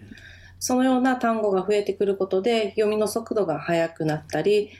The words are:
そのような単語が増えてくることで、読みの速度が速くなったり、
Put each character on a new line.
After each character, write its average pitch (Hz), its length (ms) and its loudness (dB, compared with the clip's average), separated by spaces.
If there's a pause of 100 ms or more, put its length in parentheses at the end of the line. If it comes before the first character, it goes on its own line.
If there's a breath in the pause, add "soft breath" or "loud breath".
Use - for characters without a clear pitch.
(580 loud breath)
そ - 160 -2
の 254 80 2
よ 262 160 4
う - 20 2
な 254 140 2
単 233 260 0
語 208 120 0
が 190 120 2
増 208 100 0
え 208 100 2
て 196 80 -2
く 208 120 -2
る 196 120 0
こ 190 100 -2
と 190 160 0
で、 220 280 0
読 214 180 0
み 214 80 0
の 214 100 2
速 226 300 -4
度 196 100 2
が 156 140 -2
速 165 300 0
く - 140 -6
な 156 120 0
っ 156 100 -12
た 156 160 -4
り、 208 380 2